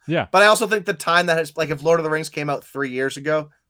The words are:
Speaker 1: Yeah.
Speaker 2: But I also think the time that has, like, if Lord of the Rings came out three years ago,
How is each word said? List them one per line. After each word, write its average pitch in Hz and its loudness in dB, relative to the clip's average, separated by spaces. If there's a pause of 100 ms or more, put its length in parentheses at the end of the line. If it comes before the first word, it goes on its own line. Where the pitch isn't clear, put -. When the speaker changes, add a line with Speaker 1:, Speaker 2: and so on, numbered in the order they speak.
Speaker 1:
Yeah. 147 -2
Speaker 2:
But 185 6
I 208 8
also 214 4
think 202 -2
the 202 -2
time 175 0
that 165 2
has, 160 -6
like, 160 -4
if 147 -6
Lord 165 4
of 165 -2
the 156 -4
Rings 156 -4
came 147 -6
out 139 -4
three 139 -6
years 131 -4
ago, 151 -2 (180)